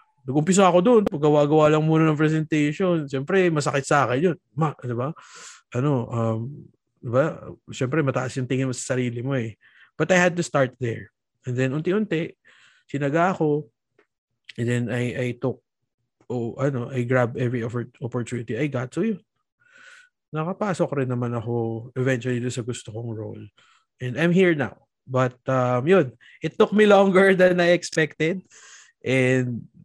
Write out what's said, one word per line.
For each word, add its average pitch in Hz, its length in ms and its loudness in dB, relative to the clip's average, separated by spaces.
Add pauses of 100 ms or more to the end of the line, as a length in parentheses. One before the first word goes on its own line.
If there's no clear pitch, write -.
(240)
Nag-umpisa 170 420 4
ako 175 140 6
doon, 220 240 6
pag 151 160 -4
gawa-gawa 151 480 4
lang 156 160 2
muna 160 240 4
ng 151 100 0
presentation. 156 880 0
Siyempre, 165 460 0
masakit 143 320 -2
sa 139 240 2
akin 147 240 0
yun. - 60 -6 (180)
Ma-, 151 240 0
di 120 160 -8
ba? 131 160 -4 (640)
Ano, 131 140 0 (180)
um, 113 320 -2 (580)
di 131 140 -10
ba? 139 260 0 (300)
Siyempre, 135 320 -4
mataas 131 400 -2
yung 127 80 -6
tingin 135 180 -2
mo 127 80 -4
sa - 220 -6
sarili 123 240 -4
mo 135 160 -4
eh. 113 180 -6 (400)
But 160 160 -2
I 185 80 4
had 180 220 2
to 170 60 -2
start 135 340 0
there. 107 340 -8 (300)
And 123 100 -6
then, 131 220 -2
unti-unti, 175 560 -4 (560)
sinaga 160 480 0
ako. 151 320 0 (880)
And 117 120 -4
then, 120 200 0
I, 120 240 -2
I 123 140 -4 (100)
took, 123 240 -6 (720)
oh, 117 240 -6
ano, 131 320 -4
I 127 160 -4
grabbed 123 320 0
every 123 240 -2
offer-, 113 400 -8
opportunity 120 560 -6
I 143 160 -4
got. 127 240 -6
So, 165 80 -2
yun. 220 160 -4 (1120)
Nakapasok 160 720 -4
rin 123 80 -6
naman 120 240 -4
ako 113 580 -4
eventually 123 480 -2
doon 123 80 -6
sa 120 140 -8
gusto 120 260 -10
kong 113 220 -10
role. 107 320 -12 (560)
And 123 180 -8
I'm 170 140 2
here 175 240 4
now. 127 320 -6 (160)
But, 127 320 0 (100)
um, 127 380 0
yun. 160 320 2 (240)
It 160 160 -8
took 208 160 4
me 208 160 6
longer 196 480 6
<laughs> - 20 -2
than 180 220 6
I 175 160 4
expected. 165 640 -2 (640)
And, 127 640 0 (160)